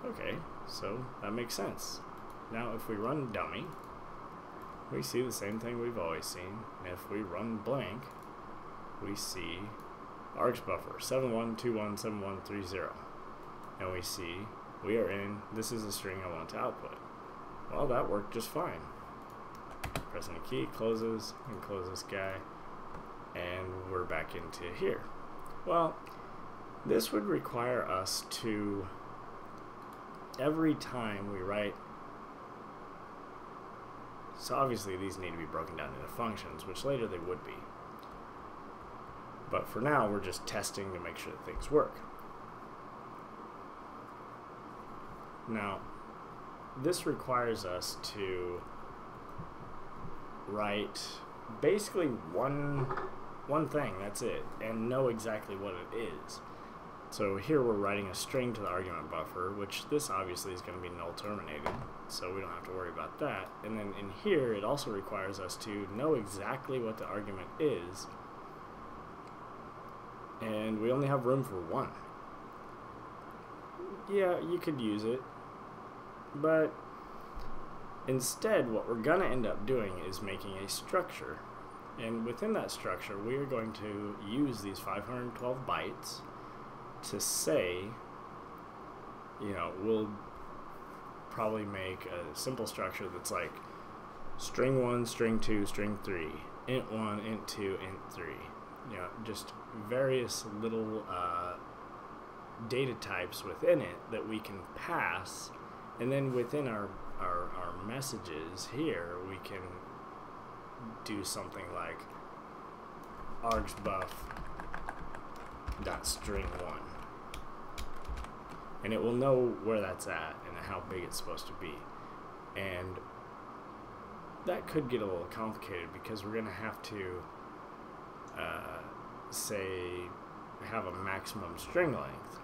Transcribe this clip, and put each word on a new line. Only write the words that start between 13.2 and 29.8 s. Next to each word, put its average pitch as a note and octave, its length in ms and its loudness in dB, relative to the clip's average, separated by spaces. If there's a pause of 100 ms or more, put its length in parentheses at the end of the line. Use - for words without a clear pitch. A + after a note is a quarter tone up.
And F#2 120 0
we F2+ 100 0
see F2 340 -2 (480)
we A2 140 6
are F#2+ 120 6
in, G2+ 280 0 (140)
this A2 200 0
is A2 120 0
a G2+ 80 -2
string F#2+ 320 -2
I F2+ 80 -2
want E2 180 -4
to G#2+ 80 -4
output. - 380 -2 (760)
Well, C#3+ 160 4
that B2 200 6
worked G2+ 260 2
just A2+ 140 0
fine. C#3+ 320 0 (1300)
Pressing F2 240 -4
the E2+ 60 -4
key, B2+ 340 0
closes, A2+ 580 2 (160)
and G2 140 -4
close F#2+ 260 -2
this F#2 140 -4
guy, G2 320 0 (1000)
and F2+ 320 -2 (240)
we're F2+ 140 4
back D#2+ 300 0
into E2+ 440 -4
here. - 240 4 (640)
Well, E3 300 6 (880)
this A3 280 6
would G#3+ 120 4
require B2+ 580 4
us - 480 2
to, G#2 560 2 (1500)